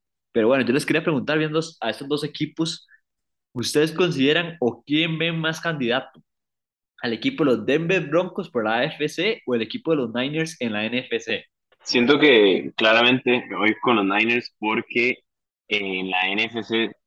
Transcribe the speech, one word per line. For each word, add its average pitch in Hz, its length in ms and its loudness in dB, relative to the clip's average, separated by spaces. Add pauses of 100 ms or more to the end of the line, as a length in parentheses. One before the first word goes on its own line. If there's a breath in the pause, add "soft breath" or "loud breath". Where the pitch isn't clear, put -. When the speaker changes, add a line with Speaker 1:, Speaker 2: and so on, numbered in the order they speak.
(320)
Speaker 1:
Pero 113 160 2
bueno, 131 160 4
yo 117 80 -2
les 143 140 0
quería 165 180 0
preguntar, 147 360 -2
viendo 156 200 -2 (220)
a 113 80 -4
estos 139 180 -8
dos 147 160 -4
equipos, 156 640 -6 (640 soft breath)
¿ustedes 147 380 0
consideran 165 680 0
o 117 260 -2
quién 160 320 -2
ven 165 220 -4
más 160 200 -4
candidato? 131 600 -4 (800)
¿Al 120 120 -2
equipo 131 300 -2
de 135 80 4
los 113 140 0
Denver 165 420 0
Broncos 180 420 -2
por 117 140 -4
la 110 120 0
A 127 100 0
F 151 240 -4
C 202 380 -4
o 123 80 0
el 110 80 0
equipo - 280 -4
de 160 60 2
los 117 160 -2
Niners 151 460 -4
en 113 140 -4
la 107 120 -2
N 120 140 -4
F 117 200 -4
C? - 260 -6 (380)
Speaker 2:
Siento 127 360 4
que 110 560 6
claramente 123 720 4
me 95 80 -8
voy 104 240 2
con 120 140 2
los 101 100 2
Niners 110 540 0
porque 117 600 -2 (480)
en 95 440 -4
la 92 180 0
N 104 140 -2
F 113 200 -6
C 113 280 -2 (140)